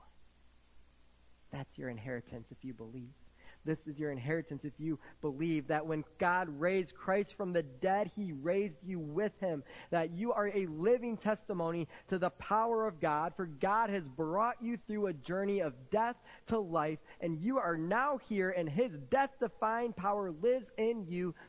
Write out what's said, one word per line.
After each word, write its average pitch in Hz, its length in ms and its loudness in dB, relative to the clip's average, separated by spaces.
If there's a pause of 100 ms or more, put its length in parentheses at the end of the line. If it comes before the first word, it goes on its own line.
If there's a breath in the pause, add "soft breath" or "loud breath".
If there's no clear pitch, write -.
(1500)
That's - 280 -10
your 139 100 -6
inheritance 120 600 -8
if - 140 -16
you 131 100 -10
believe. 120 400 -14 (520 loud breath)
This 156 200 -2
is 147 120 -10
your 151 140 -2
inheritance 143 520 -4
if 147 140 -6
you 156 200 -2 (220 loud breath)
believe 151 460 0
that 156 180 0
when 156 200 -2 (140)
God 180 300 2
raised 175 460 0
Christ 196 420 0
from 190 160 -2
the 170 120 4
dead, 185 500 0
he 196 180 -4
raised 170 500 0
you 180 180 -4
with 160 400 0
him, 160 240 -2 (260 loud breath)
that 170 220 2
you 214 200 -2
are 208 160 2
a 196 180 0
living 220 500 2
testimony 170 720 -2 (200 loud breath)
to 190 100 0
the 175 120 2
power 220 560 2
of 170 140 -4
God, 160 360 2
for 185 100 -2
God 190 440 2
has 196 160 0
brought 160 560 0
you 233 240 -2
through 208 220 0
a 180 40 -2
journey 196 480 0
of 151 140 0 (160)
death 233 260 2 (300 loud breath)
to 226 120 2
life, 160 420 0 (200 loud breath)
and 170 160 0
you 226 220 2
are 175 180 2
now 226 520 2
here, 190 220 2
and 175 200 0
his 202 220 2 (180)
death-defying 240 840 0
power 196 380 0
lives 202 480 2
in 220 300 2
you 175 260 -2 (140 loud breath)